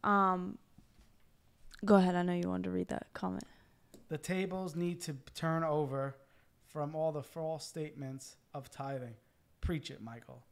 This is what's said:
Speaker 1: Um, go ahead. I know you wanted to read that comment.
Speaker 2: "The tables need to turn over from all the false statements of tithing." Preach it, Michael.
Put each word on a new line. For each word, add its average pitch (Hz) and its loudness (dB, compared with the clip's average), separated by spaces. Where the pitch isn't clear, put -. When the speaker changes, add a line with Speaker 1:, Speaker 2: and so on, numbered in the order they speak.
Speaker 1:
Um, 196 4
go 202 10
ahead. 180 8
I 175 4
know 180 2
you 175 0
wanted 185 -2
to 185 -2
read 180 0
that - -4
comment. 185 -4
Speaker 2:
"The 151 -6
tables 185 -4
need 175 -2
to 151 -6
turn 165 0
over 139 0
from 151 -4
all 160 0
the 147 -4
false 160 -6
statements 143 -8
of 135 -10
tithing." 131 -6
Preach 160 -2
it, - -14
Michael. 117 -14